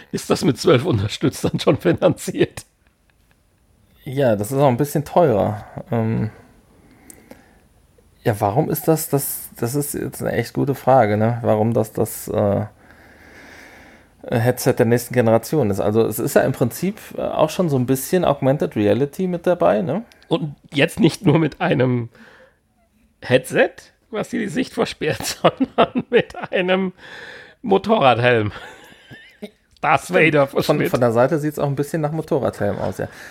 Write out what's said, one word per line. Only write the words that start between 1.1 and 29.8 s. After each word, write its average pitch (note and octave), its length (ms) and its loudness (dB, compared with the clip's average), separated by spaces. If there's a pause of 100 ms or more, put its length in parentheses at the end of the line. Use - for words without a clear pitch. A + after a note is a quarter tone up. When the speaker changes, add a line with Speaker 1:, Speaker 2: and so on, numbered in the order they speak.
Speaker 1:
schon - 200 0
finanziert. - 880 0 (1400)
Speaker 2:
Ja, B2+ 320 0
das G#2 160 -4
ist C3+ 60 -2
auch C#3+ 100 4
ein A#2+ 80 2
bisschen C#3+ 300 -2
teurer. G#2 580 2 (260)
Ähm, A2+ 380 -2 (2000)
ja, G#2+ 140 -2
warum A2 300 0
ist - 200 -4
das, D#3 200 2
das, - 400 -4 (100)
das A#2+ 160 -4
ist D3 200 -4
jetzt - 260 -8
eine A#2 120 -4
echt - 200 -4
gute C3 220 -2
Frage, A#2+ 420 4
ne? A#2 240 0
Warum A2 320 2
das, A2+ 220 0
das, - 340 -6
äh, G#2 380 0 (1600)
Headset B2 460 0
der A#2 120 2
nächsten A#2+ 280 0
Generation A2+ 560 2
ist. G2 100 -2
Also A2 240 2
es G#2+ 140 -4
ist - 160 -2
ja - 80 6
im C3+ 100 0
Prinzip, F3 460 -4 (180)
äh, B2+ 60 -6
auch B2 260 0
schon F3 200 -2
so C#3 100 0
ein B2 80 0
bisschen C3+ 380 0
Augmented - 520 0
Reality A#2+ 520 0
mit F3 180 -4
dabei, F3+ 360 2
ne? F3+ 200 -4 (260)
Speaker 1:
Und D#3 280 -4 (180)
jetzt C#3+ 260 0
nicht - 240 2
nur E3+ 140 4
mit D#3+ 220 -2
einem B2 500 0 (1120)
Headset, C3+ 480 0 (400)
was G#3 200 -6
dir A#3+ 100 -4
die G#3 80 -4
Sicht D#3+ 260 -6
versperrt, - 500 -4
<laughs> - 180 -10
sondern - 680 0
mit - 240 2 (180)
einem F#3 400 0 (680)
Motorradhelm. B2 920 2 (1300)